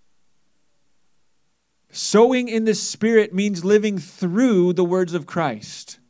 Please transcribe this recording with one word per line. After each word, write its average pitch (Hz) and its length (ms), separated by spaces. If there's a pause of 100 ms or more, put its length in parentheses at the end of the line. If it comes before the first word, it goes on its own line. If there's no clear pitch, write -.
(1900)
Sowing 240 560
in 220 180
the 214 100
Spirit 220 580
means 190 300
living 208 340
through 180 760
the 180 100
words 180 280
of 156 140
Christ - 720 (120)